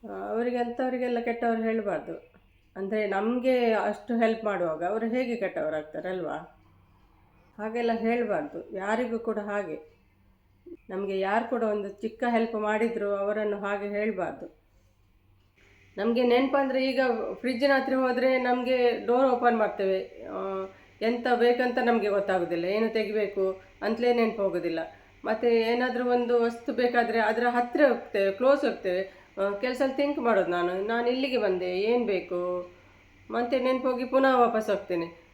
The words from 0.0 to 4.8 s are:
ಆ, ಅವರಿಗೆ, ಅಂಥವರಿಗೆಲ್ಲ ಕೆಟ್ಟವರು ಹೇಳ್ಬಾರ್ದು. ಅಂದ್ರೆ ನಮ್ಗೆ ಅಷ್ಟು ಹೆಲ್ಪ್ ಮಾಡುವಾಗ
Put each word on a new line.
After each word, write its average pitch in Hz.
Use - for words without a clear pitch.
ಆ, 196
ಅವರಿಗೆ, 240
ಅಂಥವರಿಗೆಲ್ಲ 247
ಕೆಟ್ಟವರು 233
ಹೇಳ್ಬಾರ್ದು. 202
ಅಂದ್ರೆ 202
ನಮ್ಗೆ 233
ಅಷ್ಟು 208
ಹೆಲ್ಪ್ 220
ಮಾಡುವಾಗ 175